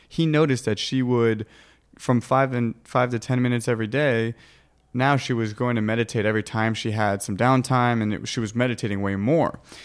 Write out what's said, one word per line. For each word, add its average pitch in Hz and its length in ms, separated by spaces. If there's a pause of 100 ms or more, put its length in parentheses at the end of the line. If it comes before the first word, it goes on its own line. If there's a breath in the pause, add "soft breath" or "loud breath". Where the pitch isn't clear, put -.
he - 200
noticed 151 380
that 104 120
she - 240
would, 117 440 (520 soft breath)
from 123 240
five 131 320
and, 120 300
five 123 280
to 120 80
ten 123 220
minutes 123 260
every 113 200
day, 117 480 (580 soft breath)
now 135 240
she 131 160
was 113 200
going 123 220
to 113 60
meditate 110 440
every 107 180
time 110 320
she 110 160
had 104 320
some 101 120
downtime, 123 680
and 107 100
it, 98 140
she - 120
was 107 140
meditating 113 480
way 98 140
more. 120 440 (260 loud breath)